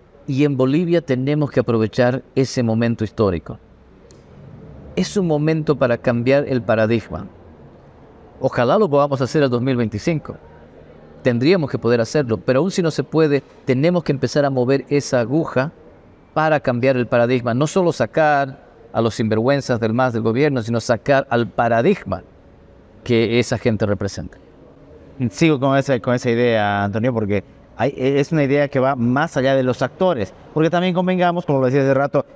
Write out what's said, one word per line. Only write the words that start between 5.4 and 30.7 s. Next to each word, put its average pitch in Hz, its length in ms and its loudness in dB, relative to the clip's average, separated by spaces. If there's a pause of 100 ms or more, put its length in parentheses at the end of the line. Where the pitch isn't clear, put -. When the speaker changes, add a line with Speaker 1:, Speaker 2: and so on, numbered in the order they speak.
Speaker 1:
para 120 200 2
cambiar 127 500 0
el 131 140 -2
paradigma. 110 640 0 (1120)
Ojalá 131 380 0
lo 208 120 2
podamos 143 320 0
hacer 143 220 2
el 135 60 2
dos 120 120 0
mil 131 160 0
veinticinco. 120 580 -4 (880)
Tendríamos 135 480 2
que 120 80 -4
poder 117 220 2
hacerlo, 113 360 0
pero 127 220 0
aún 185 100 0
si 185 140 -2
no 156 80 0
se 139 120 -4
puede, 151 380 2 (240)
tenemos 156 380 2
que - 80 -2
empezar 139 340 0
a 139 60 0
mover 131 380 0
esa 139 320 0
aguja 135 500 -2 (600)
para 156 260 2
cambiar 127 380 0
el 120 100 0
paradigma. 120 460 0
No 135 120 0
solo 175 260 0
sacar 139 680 0 (320)
a 113 80 0
los 117 140 0
sinvergüenzas 117 640 0
del 110 140 0
mas 127 200 0
del 113 80 -2
gobierno, 123 400 0
sino 117 180 -2
sacar 135 500 0
al 117 180 0
paradigma 117 760 0 (800)
que 113 360 2
esa 117 180 -2
gente 110 280 0
representa. 98 520 -6 (920)
Speaker 2:
Sigo 156 300 2
con 135 180 2
esa, 131 220 0
con 123 140 -2
esa 123 160 -2
idea, 110 540 2
Antonio, 110 300 -2
porque 104 300 -2 (340)
hay, 123 200 0
e-, 139 220 0
es 151 120 -2
una 156 120 2
idea 143 240 2
que 139 120 -2
va 135 160 2
más 127 420 0
allá 135 180 2
de 135 80 2
los 127 180 -2
actores, 135 520 -2 (200)
porque 156 160 2
también 175 240 0